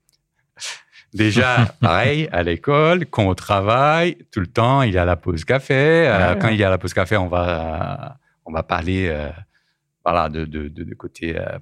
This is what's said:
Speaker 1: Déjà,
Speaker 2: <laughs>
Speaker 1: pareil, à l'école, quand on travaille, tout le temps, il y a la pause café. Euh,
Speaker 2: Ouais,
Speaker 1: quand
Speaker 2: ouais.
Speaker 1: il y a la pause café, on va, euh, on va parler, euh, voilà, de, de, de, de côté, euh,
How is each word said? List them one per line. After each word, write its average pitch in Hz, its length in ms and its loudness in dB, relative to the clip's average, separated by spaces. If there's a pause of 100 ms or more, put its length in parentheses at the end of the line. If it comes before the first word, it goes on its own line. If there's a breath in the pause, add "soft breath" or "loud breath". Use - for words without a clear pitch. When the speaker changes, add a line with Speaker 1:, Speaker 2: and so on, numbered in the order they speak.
(1120 loud breath)
Speaker 1:
Déjà, 117 540 2 (100)
Speaker 2:
<laughs> - 40 -10
Speaker 1:
pareil, 131 520 2
à 87 100 0
l'école, 147 640 2
quand - 220 0
on 92 60 2
travaille, 131 840 0 (160)
tout - 80 -4
le 92 60 -2
temps, 127 360 2
il 110 100 2
y 90 60 2
a 87 60 2
la 87 120 2
pause 82 280 -4
café. 135 300 0
Euh, 131 600 4
Speaker 2:
Ouais, - 60 -2
Speaker 1:
quand 113 80 2
Speaker 2:
ouais. 110 60 2
Speaker 1:
il 104 60 2
y 101 40 4
a 95 60 4
la 92 80 2
pause 92 160 -8
café, 104 220 0
on 90 120 0
va, 85 760 -4
euh, - 40 -12 (380)
on 82 60 -14
va 80 100 -4
parler, 90 460 -2
euh, 73 200 -6 (760)
voilà, 82 260 0
de, 78 160 -6
de, 76 220 -8
de, 85 160 -14
de 92 100 -12
côté, 82 440 -8
euh, - 240 -8